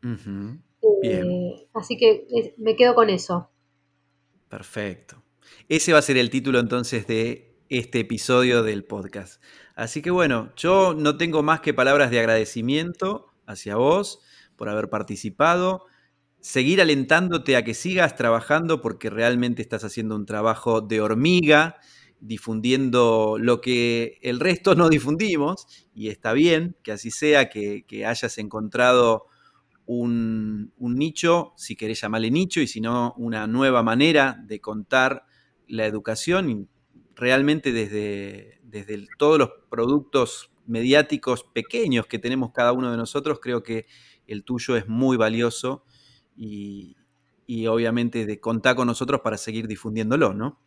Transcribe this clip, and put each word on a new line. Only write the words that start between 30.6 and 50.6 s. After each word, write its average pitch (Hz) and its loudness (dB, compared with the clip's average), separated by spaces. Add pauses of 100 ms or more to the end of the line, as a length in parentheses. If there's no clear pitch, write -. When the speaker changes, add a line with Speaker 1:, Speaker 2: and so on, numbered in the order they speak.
Speaker 1:
un 123 -4
nicho, 165 0
si - -14
querés 110 -8
llamarle 113 -2
nicho, 175 0
y 127 0
si 113 -10
no, 120 -4
una 113 -6
nueva 123 2
manera 135 2
de 107 -12
contar 127 -2 (420)
la 113 -4
educación, 135 -4
y 104 -8 (460)
realmente 139 0
desde, 104 -8
desde 107 -14
el, 101 -14 (100)
todos 151 4
los 127 2 (200)
productos 127 -2 (160)
mediáticos 127 0
pequeños 127 -2
que 117 -8
tenemos 123 -4
cada 123 2
uno 127 -2
de 117 -4
nosotros, 143 -4
creo 120 -4
que 113 -8 (400)
el 104 -12
tuyo 123 -2
es 98 -2
muy 127 2
valioso, 117 -2 (520)
y, 101 -14 (500)
y 113 -6
obviamente 117 0
de 104 -6
contar 113 0
con 127 0
nosotros 123 -2
para 110 -4
seguir 110 -8
difundiéndolo, 110 -2
¿no? 117 -8